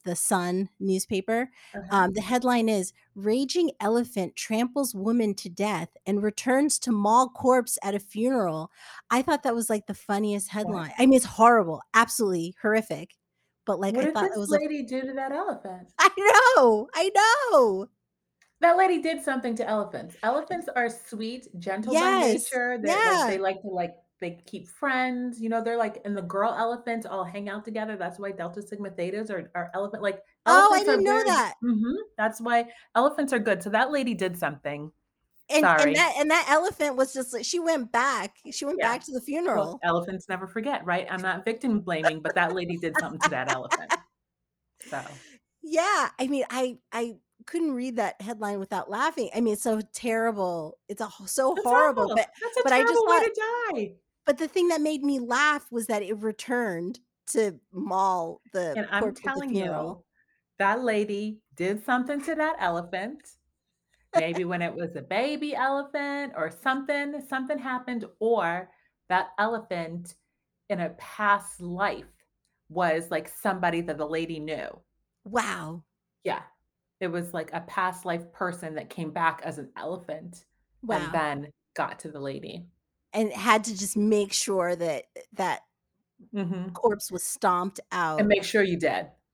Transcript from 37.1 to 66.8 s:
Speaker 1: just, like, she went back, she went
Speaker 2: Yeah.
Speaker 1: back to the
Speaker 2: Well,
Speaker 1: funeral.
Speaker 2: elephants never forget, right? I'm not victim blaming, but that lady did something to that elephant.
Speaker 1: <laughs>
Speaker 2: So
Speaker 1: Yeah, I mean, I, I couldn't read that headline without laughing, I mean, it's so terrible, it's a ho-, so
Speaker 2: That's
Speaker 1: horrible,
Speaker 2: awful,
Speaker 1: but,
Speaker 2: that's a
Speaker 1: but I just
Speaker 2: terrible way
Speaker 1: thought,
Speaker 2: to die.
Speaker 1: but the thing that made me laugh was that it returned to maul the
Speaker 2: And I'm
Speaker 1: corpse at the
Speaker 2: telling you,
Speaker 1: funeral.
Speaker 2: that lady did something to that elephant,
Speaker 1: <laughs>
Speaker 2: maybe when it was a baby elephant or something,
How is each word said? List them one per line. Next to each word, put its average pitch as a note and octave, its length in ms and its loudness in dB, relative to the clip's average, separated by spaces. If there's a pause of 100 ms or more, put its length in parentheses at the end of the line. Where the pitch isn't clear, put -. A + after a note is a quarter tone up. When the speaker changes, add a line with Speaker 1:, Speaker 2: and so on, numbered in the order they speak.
Speaker 1:
just, C4 200 -6
like, A#3 120 -6
she F4 140 -2
went D#4+ 320 0
back, A#3+ 460 0 (140)
she - 140 -8
went D4 160 -4
Speaker 2:
Yeah. - 0 -
Speaker 1:
back A#3 220 0
to D#4 80 -16
the B3+ 100 -6 (320)
Speaker 2:
Well, E3+ 180 0
Speaker 1:
funeral. E3+ 120 -14
Speaker 2:
elephants F3 460 -2
never F#3 180 -6
forget, G#3+ 380 -4
right? F3 240 0
I'm F3+ 120 -6
not F#3 240 -2
victim A3+ 360 0
blaming, D#3+ 400 0
but E3 140 -4
that F3 180 2
lady F3 240 -4
did E3 200 -2
something D#3+ 240 -6
to - 80 4
that C3 180 -4
elephant. - 460 -2
Speaker 1:
<laughs> - 120 -6 (760)
Speaker 2:
So C#3 400 -12 (420)
Speaker 1:
Yeah, E4 460 2 (100)
I C4 80 0
mean, C4+ 220 0
I, B3+ 300 -4 (120)
I A#3 260 -6 (280)
couldn't E4 280 -2
read B3 240 -4
that G3+ 240 -2
headline G#3 380 -6
without F#3+ 300 -6
laughing, B3+ 460 -2
I A3+ 60 0
mean, A3+ 120 2
it's G#3 100 -6
so A3 180 0 (120)
terrible, G3+ 920 -2
it's G3+ 140 -8
a G#3+ 60 -6
ho-, G3 180 -16
so C4 300 2
Speaker 2:
That's D#4+ 160 2
Speaker 1:
horrible, B4 400 4
Speaker 2:
awful, - 20 -4
Speaker 1:
but, - 160 2 (120)
Speaker 2:
that's A#4 160 -4
a B4+ 60 2
Speaker 1:
but - 100 4
I - 100 6
just A#4 200 4
Speaker 2:
terrible G#4+ 40 2
way E4+ 120 6
Speaker 1:
thought, A4+ 100 2
Speaker 2:
to A4 40 -8 (400)
die. G3+ 220 -6 (300)
Speaker 1:
but C#4+ 140 2
the D#4+ 100 -4
thing F4 200 2
that D#4+ 120 0
made D4+ 220 -2
me C#4+ 160 0
laugh C#4 520 0
was A#3 160 -4
that G#3 160 -2
it G3 120 -4
returned G#3+ 840 -4 (300)
to G3+ 300 0 (120)
maul F#3 720 0 (120)
the F3+ 240 -2
Speaker 2:
And G#3 140 -4
I'm A3+ 220 -2
Speaker 1:
corpse - 120 -18
at C4+ 80 -2
the C#4 80 -6
Speaker 2:
telling C4 140 -4
you, G3 60 0
Speaker 1:
funeral. D#3 440 -6 (540)
Speaker 2:
that G#3 240 2
lady G#3+ 580 -2 (140)
did G3 300 -2
something B3+ 380 -2
to D#4+ 120 -4
that D#4 240 -2
elephant, F3+ 720 -6 (840)
Speaker 1:
<laughs> - 20 4
Speaker 2:
maybe E3+ 300 0
when F3 180 -2
it E3+ 120 -2
was E3+ 200 -6
a C#3 80 -10
baby D4 520 -2
elephant C#4 800 -2
or D#3+ 140 -4
something, C#4+ 720 -4